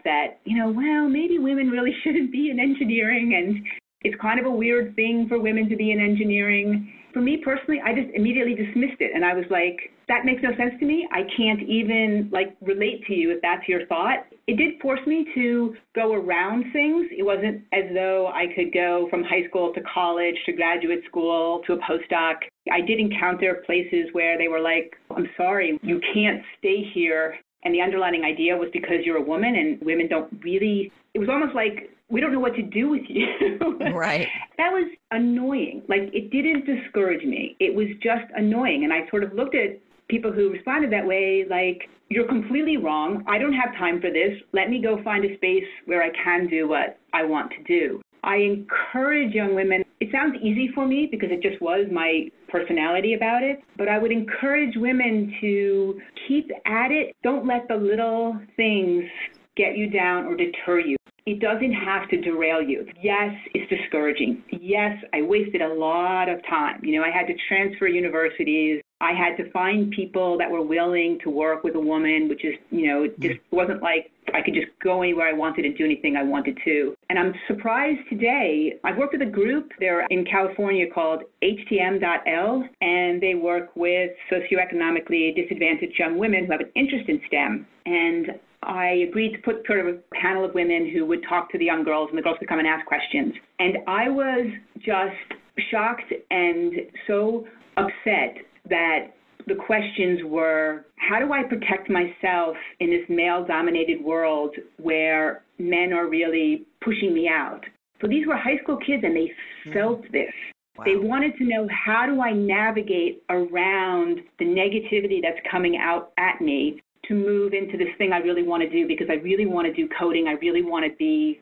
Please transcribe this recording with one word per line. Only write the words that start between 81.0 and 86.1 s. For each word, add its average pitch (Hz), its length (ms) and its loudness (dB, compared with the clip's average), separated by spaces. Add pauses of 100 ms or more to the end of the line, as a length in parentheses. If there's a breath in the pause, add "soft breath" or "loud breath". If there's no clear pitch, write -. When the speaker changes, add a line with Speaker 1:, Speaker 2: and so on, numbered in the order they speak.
Speaker 1:
H 202 260 0
T 202 120 2
M 185 180 0
dot 170 280 0
L, 214 400 0 (140)
and 180 400 0
they 185 140 2
work 175 400 -2
with 180 380 0 (180)
socioeconomically 170 1040 0
disadvantaged 165 640 0
young 165 180 0